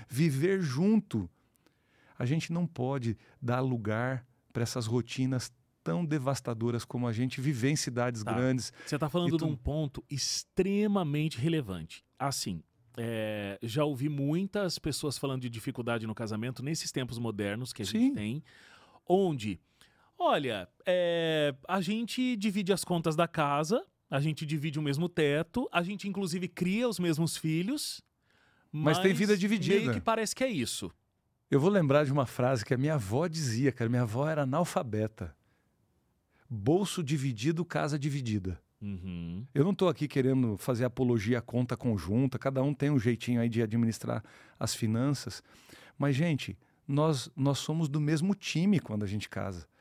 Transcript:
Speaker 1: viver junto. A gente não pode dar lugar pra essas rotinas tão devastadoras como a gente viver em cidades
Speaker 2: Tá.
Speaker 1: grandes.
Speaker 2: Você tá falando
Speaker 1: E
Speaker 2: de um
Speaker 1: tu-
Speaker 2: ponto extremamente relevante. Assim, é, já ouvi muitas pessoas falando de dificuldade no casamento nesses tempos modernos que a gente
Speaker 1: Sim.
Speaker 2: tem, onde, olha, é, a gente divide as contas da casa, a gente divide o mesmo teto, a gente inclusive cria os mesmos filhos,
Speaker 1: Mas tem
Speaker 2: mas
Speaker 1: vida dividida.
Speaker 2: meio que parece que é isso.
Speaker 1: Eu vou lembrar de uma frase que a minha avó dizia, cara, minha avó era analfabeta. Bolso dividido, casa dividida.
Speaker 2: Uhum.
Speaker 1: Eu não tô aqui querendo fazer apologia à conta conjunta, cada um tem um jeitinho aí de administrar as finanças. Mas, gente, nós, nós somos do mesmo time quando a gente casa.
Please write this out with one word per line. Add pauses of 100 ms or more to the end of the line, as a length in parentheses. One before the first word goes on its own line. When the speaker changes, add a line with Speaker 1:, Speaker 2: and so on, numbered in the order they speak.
Speaker 1:
viver
junto. (880)
A
gente
não
pode (240)
dar
lugar (260)
pra
essas
rotinas (320)
tão
devastadoras
como
a
gente
viver
em
cidades
Speaker 2:
Tá.
Speaker 1:
grandes. (140)
Speaker 2:
Você
tá
falando
Speaker 1:
E
Speaker 2:
de
um
Speaker 1:
tu-
Speaker 2:
ponto
extremamente
relevante. (140)
Assim, (340)
é,
já
ouvi
muitas
pessoas
falando
de
dificuldade
no
casamento
nesses
tempos
modernos
que
a
gente
Speaker 1:
Sim.
Speaker 2:
tem, (640)
onde, (600)
olha, (180)
é, (120)
a
gente
divide
as
contas
da
casa, (240)
a
gente
divide
o
mesmo
teto,
a
gente
inclusive
cria
os
mesmos
filhos, (680)
Speaker 1:
Mas
tem
Speaker 2:
mas
Speaker 1:
vida
dividida.
Speaker 2:
meio
que
parece
que
é
isso. (580)
Speaker 1:
Eu
vou
lembrar
de
uma
frase
que
a
minha
avó
dizia,
cara,
minha
avó
era
analfabeta. (1200)
Bolso
dividido,
casa
dividida. (200)
Speaker 2:
Uhum.
Speaker 1:
Eu
não
tô
aqui
querendo
fazer
apologia
à
conta
conjunta,
cada
um
tem
um
jeitinho
aí
de
administrar (380)
as
finanças. (540)
Mas,
gente, (280)
nós,
nós
somos
do
mesmo
time
quando
a
gente
casa. (140)